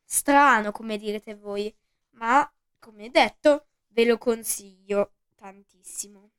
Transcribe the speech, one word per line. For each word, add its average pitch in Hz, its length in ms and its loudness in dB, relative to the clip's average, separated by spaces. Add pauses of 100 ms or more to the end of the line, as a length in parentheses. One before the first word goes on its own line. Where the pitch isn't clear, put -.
strano, 262 680 2
come 220 260 -10
direte 208 380 -10
voi, 208 360 -8 (420)
ma, 233 380 0 (280)
come 214 300 -20
detto, 294 580 2 (180)
ve 233 180 0
lo 233 140 2
consiglio 202 960 -4 (240)
tantissimo. 202 1040 -20